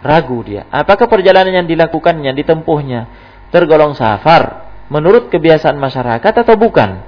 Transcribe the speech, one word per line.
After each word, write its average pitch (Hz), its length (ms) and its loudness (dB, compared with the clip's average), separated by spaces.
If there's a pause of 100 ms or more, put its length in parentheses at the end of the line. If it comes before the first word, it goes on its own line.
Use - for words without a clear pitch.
ragu 135 400 -2
dia, 101 240 -12
apakah 196 400 0
perjalanan 185 560 2
yang - 20 -10
dilakukannya, 160 720 -2
ditempuhnya 147 720 -4 (400)
tergolong 156 480 2
safar 131 720 0 (240)
menurut 185 400 2
kebiasaan 160 480 2
masyarakat 127 520 -2 (120)
atau 226 80 4
bukan? 135 540 0